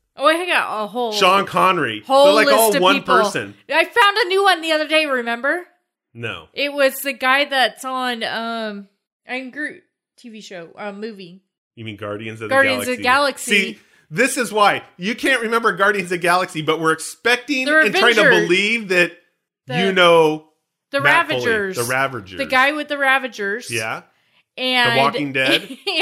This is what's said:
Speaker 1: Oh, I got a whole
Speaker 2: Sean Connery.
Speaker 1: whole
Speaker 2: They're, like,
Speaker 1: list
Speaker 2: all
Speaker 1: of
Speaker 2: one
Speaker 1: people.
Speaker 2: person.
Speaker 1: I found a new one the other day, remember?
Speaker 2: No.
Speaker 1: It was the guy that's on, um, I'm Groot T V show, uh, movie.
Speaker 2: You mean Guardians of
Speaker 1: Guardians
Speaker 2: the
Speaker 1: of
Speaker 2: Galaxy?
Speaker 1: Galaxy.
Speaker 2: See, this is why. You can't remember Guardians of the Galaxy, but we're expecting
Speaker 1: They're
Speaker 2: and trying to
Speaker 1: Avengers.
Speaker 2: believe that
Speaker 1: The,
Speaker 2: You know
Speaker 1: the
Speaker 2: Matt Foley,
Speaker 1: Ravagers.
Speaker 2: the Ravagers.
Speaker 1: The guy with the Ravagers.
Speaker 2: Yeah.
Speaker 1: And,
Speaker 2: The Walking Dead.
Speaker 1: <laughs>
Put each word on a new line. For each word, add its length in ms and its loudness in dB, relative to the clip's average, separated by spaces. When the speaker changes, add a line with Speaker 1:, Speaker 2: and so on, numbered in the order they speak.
Speaker 1:
Oh, 100 -2
I 220 0
got 360 -2
a 40 -6
whole 240 -6
Speaker 2:
Sean 340 2
Connery. 580 0
Speaker 1:
whole 220 4
Speaker 2:
They're, 100 6
like, 120 4
Speaker 1:
list 100 4
Speaker 2:
all 180 4
Speaker 1:
of 60 0
Speaker 2:
one 180 4
Speaker 1:
people. 180 0
Speaker 2:
person. 360 -2
Speaker 1:
I 140 2
found 340 2
a 120 0
new 140 2
one 180 2
the 100 -4
other 160 0
day, 180 2
remember? 600 -4
Speaker 2:
No. 400 -10
Speaker 1:
It 200 -4
was 280 0
the 120 -4
guy 320 0
that's 400 -2
on, 380 -6
um, 640 -8
I'm 220 -10
Groot 320 -12
T 120 -20
V 120 -18
show, 340 -16
uh, 160 -12
movie. 520 -14
Speaker 2:
You 100 -14
mean 120 -10
Guardians 440 -10
of 80 -6
Speaker 1:
Guardians 380 0
Speaker 2:
the 60 -4
Speaker 1:
of 100 -8
Speaker 2:
Galaxy? 480 -2
Speaker 1:
Galaxy. 240 0
Speaker 2:
See, 40 -20
this 280 0
is 140 -4
why. 300 2
You 180 -4
can't 300 0
remember 300 0
Guardians 320 0
of 60 -10
the 60 -2
Galaxy, 460 0
but 160 0
we're 140 2
expecting 720 -4
Speaker 1:
They're 160 4
Speaker 2:
and 120 2
trying 220 4
to 60 4
Speaker 1:
Avengers. 260 6
Speaker 2:
believe 400 0
that 240 2
Speaker 1:
The, 120 -4
Speaker 2:
You 120 2
know 580 4
Speaker 1:
the 100 -2
Speaker 2:
Matt 260 4
Foley, 180 -2
Speaker 1:
Ravagers. 320 0
Speaker 2:
the 60 0
Ravagers. 540 -4
Speaker 1:
The 80 -4
guy 260 2
with 160 -6
the 100 -6
Ravagers. 720 -2
Speaker 2:
Yeah. 340 -4
Speaker 1:
And, 360 2
Speaker 2:
The 80 2
Walking 320 0
Dead. 280 2
Speaker 1:
<laughs> 260 -14